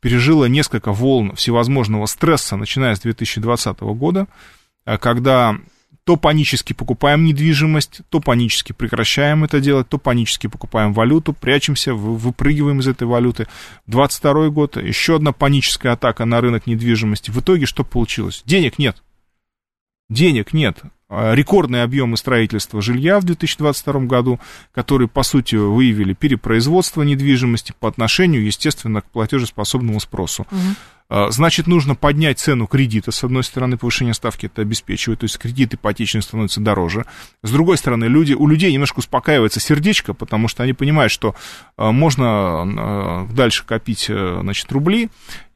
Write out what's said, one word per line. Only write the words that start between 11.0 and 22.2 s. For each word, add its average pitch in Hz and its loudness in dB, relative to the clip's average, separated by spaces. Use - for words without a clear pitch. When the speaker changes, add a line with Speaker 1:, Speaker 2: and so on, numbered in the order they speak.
Speaker 1:
прячемся, 135 0
вы-, 110 -4
выпрыгиваем 139 0
из 131 0
этой 127 -2
валюты. 120 0
Двадцать 127 0
второй 151 2
год, 147 -2
еще - 0
одна 151 2
паническая 139 0
атака 117 -2
на 117 2
рынок 120 0
недвижимости. 113 0
В 120 -4
итоге 170 2
что - -2
получилось? 110 -4
Денег 151 2
нет. 135 -2
Денег 131 2
нет. 139 0
Э, 110 0
рекордные 131 2
объемы 120 0
строительства 110 -2